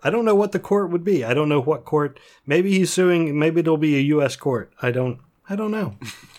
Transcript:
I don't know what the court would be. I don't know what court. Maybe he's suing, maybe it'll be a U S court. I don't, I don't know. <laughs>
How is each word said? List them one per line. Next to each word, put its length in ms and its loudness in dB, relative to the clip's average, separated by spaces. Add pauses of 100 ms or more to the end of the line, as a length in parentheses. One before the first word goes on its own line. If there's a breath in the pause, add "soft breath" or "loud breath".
I 60 2
don't 140 0
know 120 4
what 160 2
the 80 -2
court 320 -2
would 100 -2
be. 220 0
I 100 -2
don't 140 2
know 120 2
what 240 -2
court. 360 -2 (260 soft breath)
Maybe 260 2
he's 200 2
suing, 440 2
maybe 240 2
it'll 160 2
be 200 2
a 60 2
U 200 2
S 140 -2
court. 440 -4
I 120 -2
don't, 260 -4 (300)
I 80 -6
don't 160 -6
know. 280 -6
<laughs> 40 -16 (340 loud breath)